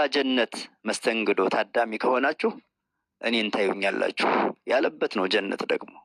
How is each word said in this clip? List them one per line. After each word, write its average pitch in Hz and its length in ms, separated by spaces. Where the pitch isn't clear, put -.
ጀነት 131 460
መስተንግዶ 110 640
ታዳሚ 117 500
ከሆናችሁ 139 540
እኔን 113 300
ታዩኛላችሁ 98 800
ያለበት 156 480
ነው 95 140
ጀነት 98 400
ደግሞ። - 240